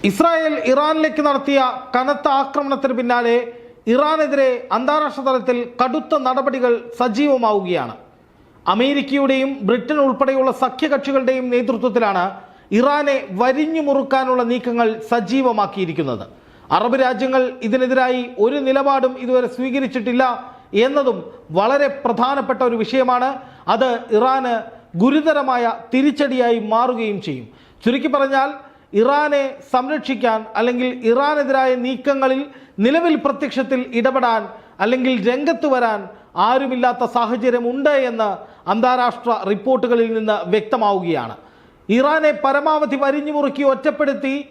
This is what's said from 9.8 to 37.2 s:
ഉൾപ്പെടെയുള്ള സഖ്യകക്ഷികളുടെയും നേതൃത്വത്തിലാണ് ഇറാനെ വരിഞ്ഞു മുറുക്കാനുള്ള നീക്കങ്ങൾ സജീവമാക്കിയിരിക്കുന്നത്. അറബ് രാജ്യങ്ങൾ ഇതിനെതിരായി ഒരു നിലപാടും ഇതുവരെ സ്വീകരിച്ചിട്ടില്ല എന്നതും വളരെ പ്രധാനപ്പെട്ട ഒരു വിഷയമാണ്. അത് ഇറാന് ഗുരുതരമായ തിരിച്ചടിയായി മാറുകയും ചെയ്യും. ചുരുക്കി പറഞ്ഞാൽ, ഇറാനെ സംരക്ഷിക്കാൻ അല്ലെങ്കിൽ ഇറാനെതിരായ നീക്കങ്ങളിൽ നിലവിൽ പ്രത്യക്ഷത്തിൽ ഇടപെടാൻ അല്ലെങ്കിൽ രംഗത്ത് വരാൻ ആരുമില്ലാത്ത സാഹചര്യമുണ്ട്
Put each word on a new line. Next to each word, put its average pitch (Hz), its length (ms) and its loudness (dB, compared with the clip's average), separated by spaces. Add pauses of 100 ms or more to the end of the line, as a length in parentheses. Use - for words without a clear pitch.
ഉൾപ്പെടെയുള്ള 262 460 2 (120)
സഖ്യകക്ഷികളുടെയും 262 840 -2
നേതൃത്വത്തിലാണ് 226 760 0 (540)
ഇറാനെ 285 380 2 (240)
വരിഞ്ഞു 302 400 0
മുറുക്കാനുള്ള 269 600 0 (100)
നീക്കങ്ങൾ 233 420 0 (160)
സജീവമാക്കിയിരിക്കുന്നത്. 196 1120 -2 (540)
അറബ് 247 260 2
രാജ്യങ്ങൾ 254 480 0 (160)
ഇതിനെതിരായി 254 560 0 (140)
ഒരു 254 180 2 (100)
നിലപാടും 269 520 2
ഇതുവരെ 254 280 0
സ്വീകരിച്ചിട്ടില്ല 254 760 -2 (640)
എന്നതും 254 360 0 (380)
വളരെ 277 260 2 (180)
പ്രധാനപ്പെട്ട 254 580 0
ഒരു 240 200 0
വിഷയമാണ്. 254 480 0 (360)
അത് 226 220 2 (280)
ഇറാന് 254 400 0 (380)
ഗുരുതരമായ 262 800 2 (200)
തിരിച്ചടിയായി 254 680 2 (160)
മാറുകയും 226 500 0
ചെയ്യും. 127 240 -8 (360)
ചുരുക്കി 247 320 0
പറഞ്ഞാൽ, 269 340 2 (500)
ഇറാനെ 285 540 0 (180)
സംരക്ഷിക്കാൻ 254 640 -2 (180)
അല്ലെങ്കിൽ 247 320 0 (220)
ഇറാനെതിരായ 269 600 2 (140)
നീക്കങ്ങളിൽ 262 560 0 (440)
നിലവിൽ 320 380 4
പ്രത്യക്ഷത്തിൽ 269 560 -2 (200)
ഇടപെടാൻ 247 420 2 (420)
അല്ലെങ്കിൽ 254 300 2 (160)
രംഗത്ത് 294 440 0
വരാൻ 226 280 0 (460)
ആരുമില്ലാത്ത 254 560 0 (120)
സാഹചര്യമുണ്ട് 240 720 0 (200)